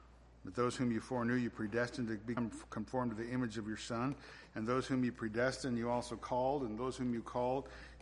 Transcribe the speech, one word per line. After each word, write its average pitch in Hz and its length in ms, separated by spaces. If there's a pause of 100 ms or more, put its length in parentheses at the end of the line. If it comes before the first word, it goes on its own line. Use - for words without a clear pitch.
(440)
But 92 100
those 123 220
whom 120 160
you 107 80
foreknew, 123 360
you 120 120
predestined 117 600
to 110 80
become 113 340 (180)
conformed 117 480
to 110 60
the 117 80
image 123 260
of 104 100
your 107 120
Son. 123 360 (400)
And 110 120
those 123 200
whom 127 180
you 120 80
predestined, 120 680
you 117 100
also 120 280
called. 131 460
And 107 160
those 127 200
whom 123 160
you 113 80
called, 127 460 (340)